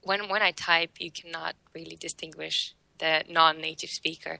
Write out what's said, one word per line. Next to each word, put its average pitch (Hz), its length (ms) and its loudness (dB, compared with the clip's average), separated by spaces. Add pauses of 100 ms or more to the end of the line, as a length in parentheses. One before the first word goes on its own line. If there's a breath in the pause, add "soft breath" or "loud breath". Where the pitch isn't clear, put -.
when, 196 260 0
when 196 120 2
I 196 100 6
type, 170 480 2
you 175 120 -10
cannot 165 440 -8 (200)
really 160 200 -12
distinguish 160 760 -6 (260)
the 160 300 2
non-native 160 600 2
speaker. - 500 -6